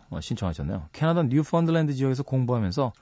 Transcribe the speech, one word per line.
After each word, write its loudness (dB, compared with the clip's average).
어, -6
신청하셨네요. -4
"캐나다 0
뉴펀들랜드 2
지역에서 0
공부하면서 0